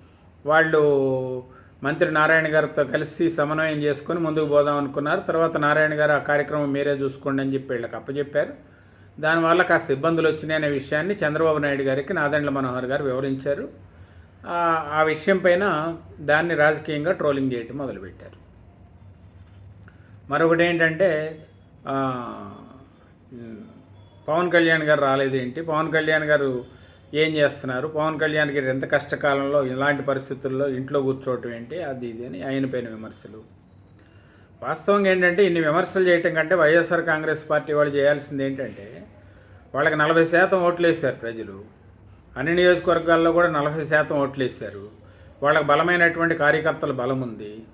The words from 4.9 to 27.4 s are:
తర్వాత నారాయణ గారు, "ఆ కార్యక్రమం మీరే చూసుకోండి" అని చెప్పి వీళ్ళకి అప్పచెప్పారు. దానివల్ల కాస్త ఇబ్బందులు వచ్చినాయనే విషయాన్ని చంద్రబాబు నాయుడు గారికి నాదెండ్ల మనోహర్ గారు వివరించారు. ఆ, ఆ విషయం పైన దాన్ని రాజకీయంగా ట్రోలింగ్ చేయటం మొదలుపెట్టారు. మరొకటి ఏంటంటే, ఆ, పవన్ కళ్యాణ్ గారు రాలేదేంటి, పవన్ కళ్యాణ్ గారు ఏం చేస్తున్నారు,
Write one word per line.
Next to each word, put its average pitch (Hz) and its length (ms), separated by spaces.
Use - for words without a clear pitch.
తర్వాత 165 380
నారాయణ 151 360
గారు, 151 180
"ఆ 147 60
కార్యక్రమం 147 540
మీరే 143 200
చూసుకోండి" 135 500
అని 135 120
చెప్పి 135 200
వీళ్ళకి 120 220
అప్పచెప్పారు. 143 720
దానివల్ల 165 420
కాస్త 170 300
ఇబ్బందులు 160 360
వచ్చినాయనే 156 420
విషయాన్ని 151 460
చంద్రబాబు 156 300
నాయుడు 143 260
గారికి 135 300
నాదెండ్ల 147 360
మనోహర్ 127 360
గారు 139 180
వివరించారు. 135 640
ఆ, 165 440
ఆ 156 120
విషయం 156 340
పైన 175 580
దాన్ని 156 360
రాజకీయంగా 151 560
ట్రోలింగ్ 139 420
చేయటం 120 240
మొదలుపెట్టారు. 98 560
మరొకటి 165 320
ఏంటంటే, 160 760
ఆ, 135 360
పవన్ 170 240
కళ్యాణ్ 165 320
గారు 151 180
రాలేదేంటి, 135 600
పవన్ 160 320
కళ్యాణ్ 156 300
గారు 139 420
ఏం 156 220
చేస్తున్నారు, 131 520